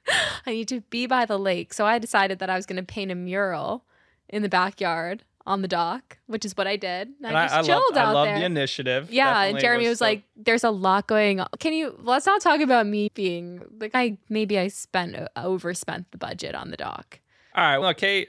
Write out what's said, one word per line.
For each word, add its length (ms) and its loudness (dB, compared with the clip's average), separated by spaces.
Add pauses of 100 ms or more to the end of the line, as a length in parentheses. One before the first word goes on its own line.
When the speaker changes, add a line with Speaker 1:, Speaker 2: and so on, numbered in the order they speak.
Speaker 1:
<laughs> 380 -2
I 60 -4
need 160 -4
to 140 -6
be 240 -4
by 180 2
the 160 0
lake. 340 -2
So 100 0
I 140 4
decided 400 0
that 120 -4
I 40 0
was 120 -4
gonna 180 -8
paint 260 -8
a 60 -4
mural 680 -4 (440)
in 140 -4
the 60 -2
backyard 760 -2 (240)
on 140 -2
the 60 -4
dock, 580 -4
which 180 -6
is 120 -8
what 100 0
I 100 -2
did. 320 -6 (100)
And 80 -14
Speaker 2:
And 100 -2
Speaker 1:
I 80 6
Speaker 2:
I, 20 4
Speaker 1:
just 80 0
Speaker 2:
I 40 2
love, 80 2
Speaker 1:
chilled 300 4
Speaker 2:
I 60 6
Speaker 1:
out 120 4
Speaker 2:
love 120 4
Speaker 1:
there. 140 0
Speaker 2:
the 40 0
initiative. 680 -2
Speaker 1:
Yeah, 140 4
and 80 4 (200)
Speaker 2:
Definitely 60 -2
Speaker 1:
Jeremy 240 2
Speaker 2:
was 60 2
Speaker 1:
was 80 -2
Speaker 2:
so 60 2
Speaker 1:
like, 180 2 (140)
"There's 280 2
a 60 4
lot 360 2
going 340 2
on. 80 -4 (120)
Can 120 -2
you, 280 -4
let's 260 0
not 140 4
talk 200 4
about 260 4
me 280 0
being, 480 -4 (180)
like, 140 -6
I, 240 0 (100)
maybe 300 0
I 80 0
spent, 480 -6
uh, 220 -10
overspent 760 -6
the 80 -20
budget 380 -10
on 140 -12
the 60 -10
dock." 440 -12 (360)
Speaker 2:
All 80 4
right, 140 4
well, 160 2
Kate, 340 0